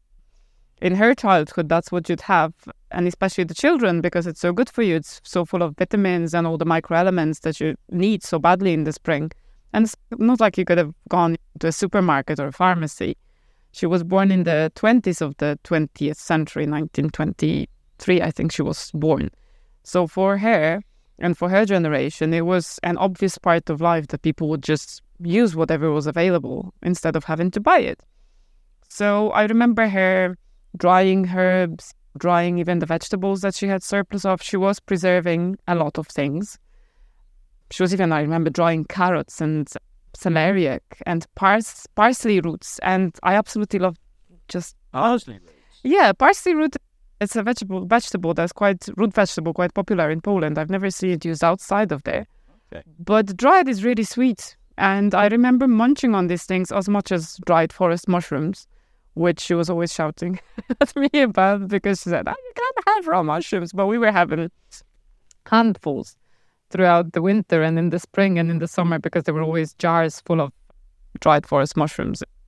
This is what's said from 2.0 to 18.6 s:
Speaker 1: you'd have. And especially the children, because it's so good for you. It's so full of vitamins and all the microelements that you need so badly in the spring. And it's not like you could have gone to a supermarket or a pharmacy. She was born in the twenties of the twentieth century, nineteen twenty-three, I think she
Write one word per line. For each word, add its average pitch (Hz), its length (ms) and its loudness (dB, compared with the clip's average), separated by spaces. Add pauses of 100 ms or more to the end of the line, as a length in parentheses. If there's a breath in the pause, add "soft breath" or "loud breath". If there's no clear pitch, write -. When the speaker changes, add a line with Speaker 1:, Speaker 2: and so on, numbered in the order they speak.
Speaker 1:
you'd 170 140 -2
have. 170 300 2 (380)
And 175 180 -2
especially 185 360 -2
the 165 100 -8
children, 240 460 2
because 175 260 -2
it's 160 140 -10
so 175 120 0
good 233 160 0
for - 140 -4
you. 175 140 2
It's - 280 -8
so 175 200 -2
full 175 180 -2
of 156 140 -4
vitamins 180 580 0
and 170 120 0
all 165 120 -2
the 160 80 -2
microelements 165 720 0
that 160 200 -6
you 156 160 -4 (140)
need 196 320 0
so - 160 -4
badly 180 340 2
in 156 120 0
the 151 80 -4
spring. 156 380 -4 (420)
And 220 140 2
it's - 100 -8 (220)
not 233 220 4
like 208 180 2
you 180 60 0
could 175 140 2
have 160 140 0 (160)
gone 170 280 2 (240)
to 160 80 -2
a 160 40 0
supermarket 160 640 0
or 143 100 -4
a 135 40 -8
pharmacy. 170 640 -2 (540)
She - 160 -4
was 175 180 2
born 190 260 2
in 185 140 2
the 160 320 0
twenties 214 440 2
of 147 180 -4
the 147 260 -2
twentieth 151 540 -2
century, 156 480 -2
nineteen 151 440 -2
twenty-three, - 1120 -2
I 156 80 -2
think - 220 -4
she 160 100 -2